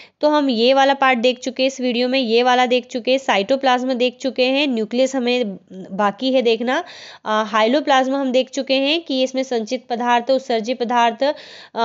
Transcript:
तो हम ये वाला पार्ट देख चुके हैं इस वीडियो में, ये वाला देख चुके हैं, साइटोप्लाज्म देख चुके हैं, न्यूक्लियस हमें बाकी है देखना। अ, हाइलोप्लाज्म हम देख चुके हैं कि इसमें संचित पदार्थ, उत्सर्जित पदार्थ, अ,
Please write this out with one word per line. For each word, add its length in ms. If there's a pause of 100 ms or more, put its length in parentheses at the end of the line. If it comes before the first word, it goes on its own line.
(220)
तो 80
हम 200
ये 240
वाला 200
पार्ट 260
देख 200
चुके 240
हैं 40
इस 140
वीडियो 260
में, 120
ये 240
वाला 220
देख 200
चुके 260
हैं, 60
साइटोप्लाज्म 760
देख 280
चुके 240
हैं, 220
न्यूक्लियस 480
हमें 420 (340)
बाकी 420
है 80
देखना। 420 (420)
अ, 220
हाइलोप्लाज्म 680
हम 160
देख 180
चुके 240
हैं 280
कि 220
इसमें 200
संचित 460
पदार्थ, 420
उत्सर्जित 480
पदार्थ, 440
अ, 100 (520)